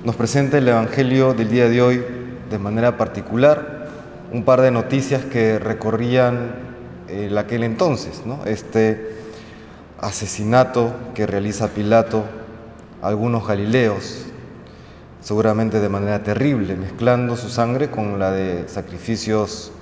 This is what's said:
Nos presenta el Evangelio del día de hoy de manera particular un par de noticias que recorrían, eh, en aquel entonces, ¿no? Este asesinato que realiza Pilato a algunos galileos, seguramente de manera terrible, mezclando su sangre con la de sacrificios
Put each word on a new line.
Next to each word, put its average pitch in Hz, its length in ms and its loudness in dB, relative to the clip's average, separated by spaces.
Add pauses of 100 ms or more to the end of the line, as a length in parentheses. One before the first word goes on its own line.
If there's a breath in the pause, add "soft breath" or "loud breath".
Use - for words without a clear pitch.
Nos 117 120 -2
presenta 139 440 2
el 131 80 4
Evangelio 127 640 4
del 113 160 0
día 120 180 6
de 120 140 4
hoy 123 240 4 (460)
de 104 80 -4
manera 110 360 2
particular 117 920 0 (440 loud breath)
un 120 120 -4
par 127 180 6
de 131 80 8
noticias 131 560 0
que 110 320 2
recorrían, 117 920 0 (560)
eh, 101 240 -6
en 104 80 0
aquel 113 240 -2
entonces, 117 600 -2
¿no? 135 220 -8
Este 110 680 0 (840 loud breath)
asesinato 117 960 2 (220)
que 104 100 0
realiza 101 440 -2
Pilato 107 540 2 (800)
a - 60 -2
algunos 110 400 0
galileos, 104 800 0 (920 loud breath)
seguramente 107 580 2
de 104 100 2
manera 101 320 -2
terrible, 104 540 0
mezclando 120 600 0
su - 140 -8
sangre 123 400 0
con 104 300 -4
la 95 100 2
de 92 380 -2
sacrificios 104 1040 -4 (100)